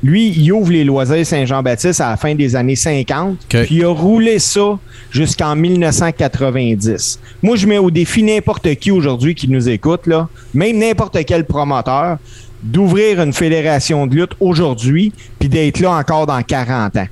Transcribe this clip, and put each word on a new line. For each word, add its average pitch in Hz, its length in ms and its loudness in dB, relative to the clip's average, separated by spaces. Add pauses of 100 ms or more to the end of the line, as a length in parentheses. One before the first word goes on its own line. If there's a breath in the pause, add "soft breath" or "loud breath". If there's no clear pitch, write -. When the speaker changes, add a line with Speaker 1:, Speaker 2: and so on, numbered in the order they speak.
Speaker 1:
lui, 202 280 2
il 160 200 4
ouvre 196 220 2
les 160 100 4
Loisirs 139 420 2
Saint-Jean-Baptiste 135 760 0
à 127 100 0
la 110 60 -2
fin 151 180 -2
des 139 220 0
années 127 180 2
cinquante. 147 720 -2
Speaker 2:
Ok. 117 220 0
Speaker 1:
Puis 151 100 0
il 170 80 4
a 170 40 2
roulé 208 520 2
ça 202 360 0 (360 loud breath)
jusqu'en 151 420 -2
mille 175 240 2
neuf 160 160 0
cent 165 160 0
quatre-vingt-dix. 120 1080 -2 (200 loud breath)
Moi, 220 140 2
je 196 140 0
mets 208 100 2
au 190 100 2
défi 170 360 0
n'importe 208 500 0
qui - 160 -4
aujourd'hui 143 460 0
qui 139 100 -6
nous 131 220 0
écoute, 151 400 -2
là, 160 200 0 (260 loud breath)
même 214 240 0
n'importe 214 460 -2
quel 165 200 0
promoteur, 143 760 -2 (460 loud breath)
d'ouvrir 185 580 2
une 147 100 0
fédération 151 760 0
de 131 80 0
lutte 175 240 0
aujourd'hui 165 720 0 (260 loud breath)
puis 147 100 -2
d'être 151 300 0
là 180 140 2
encore 156 340 0
dans 135 160 -2
quarante 123 540 -2
ans. 95 160 -4